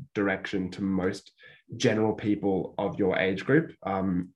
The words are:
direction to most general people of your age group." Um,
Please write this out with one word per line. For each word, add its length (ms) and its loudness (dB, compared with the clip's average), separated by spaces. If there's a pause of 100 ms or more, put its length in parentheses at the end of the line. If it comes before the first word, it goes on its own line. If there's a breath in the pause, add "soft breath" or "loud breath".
(140)
direction 580 -2
to 120 -8
most 480 -2 (460 soft breath)
general 360 2
people 640 -2
of 200 -2
your 200 2
age 280 0
group." 280 2 (100)
Um, 520 -2